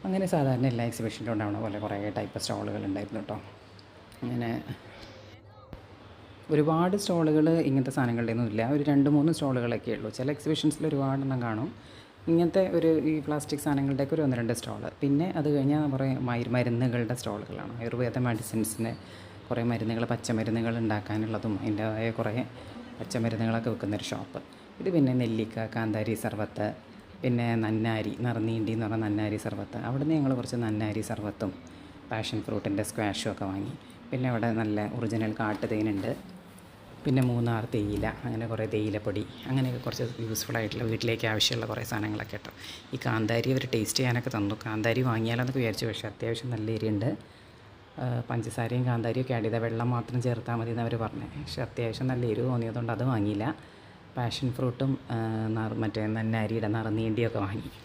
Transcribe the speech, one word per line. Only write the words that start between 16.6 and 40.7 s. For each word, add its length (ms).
സ്റ്റാളുകളാണ്. 680
ആയുർവേദ 380
മെഡിസിൻസിന് 760
കുറേ 120
മരുന്നുകൾ, 420
പച്ചമരുന്നുകൾ 720
ഉണ്ടാക്കാനുള്ളതും 840
അതിൻ്റേതായ 480
കുറേ 340
പച്ചമരുന്നുകളൊക്കെ 680
വിൽക്കുന്നൊരു 340
ഷോപ്പ്. 380
ഇത് 100
പിന്നെ 240
നെല്ലിക്ക, 520
കാന്താരി 380
സർബത്ത്, 600
പിന്നെ 340
നന്നാരി, 640
നറുനീണ്ടി 520
എന്ന് 140
പറഞ്ഞ 160
നന്നാരി 340
സർബത്ത്. 420
അവിടുന്ന് 360
ഞങ്ങൾ 200
കുറച്ച് 220
നന്നാരി 440
സർബത്തും 540
പാഷൻ 320
ഫ്രൂട്ടിൻ്റെ 400
സ്ക്വാഷും 500
ഒക്കെ 120
വാങ്ങി. 280
പിന്നെ 200
അവിടെ 220
നല്ല 380
ഒറിജിനൽ 500
കാട്ടുതേനുണ്ട്, 1000
പിന്നെ 180
മൂന്നാർ 520
തേയില, 320
അങ്ങനെ 220
കുറേ 200
തേയിലപ്പൊടി, 600
അങ്ങനെയൊക്കെ 340
കുറച്ച് 220
യൂസ്ഫുൾ 360
ആയിട്ടുള്ള 280